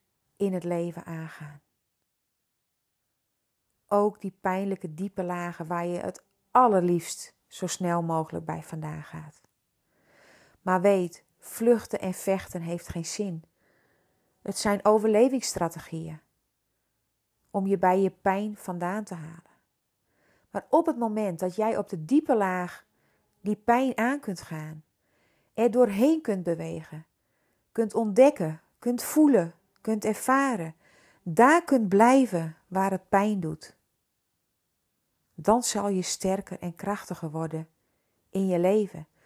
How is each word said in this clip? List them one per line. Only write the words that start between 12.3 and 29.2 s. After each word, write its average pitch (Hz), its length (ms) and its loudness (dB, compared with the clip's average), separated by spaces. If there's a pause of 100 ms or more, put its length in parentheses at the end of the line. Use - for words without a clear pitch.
heeft 170 260 -8
geen 165 180 -8
zin. 180 380 -8 (1000)
Het - 160 -6
zijn 202 260 -2
overlevingsstrategieën 202 1400 0 (1300)
om 196 160 -4
je 196 120 0
bij 185 220 4
je 190 100 2
pijn 202 460 -4
vandaan 180 480 -6
te 190 100 -14
halen. 165 400 -16 (960)
Maar - 180 -8
op 330 180 4
het 247 120 0
moment 214 400 -2
dat 180 180 -4
jij 214 220 0
op 202 100 -6
de 160 160 -8
diepe 277 320 2
laag 180 480 -2 (560)
die 208 160 -4
pijn 247 420 0
aan 262 220 0
kunt 190 200 -8
gaan, 156 440 -12 (680)
er 226 160 2
doorheen 247 500 4
kunt 196 220 -4
bewegen, 165 640 -6 (640)
kunt 220 220 -2
ontdekken, 214 640 4 (180)
kunt 240 240 -4
voelen, 247 520 4 (260)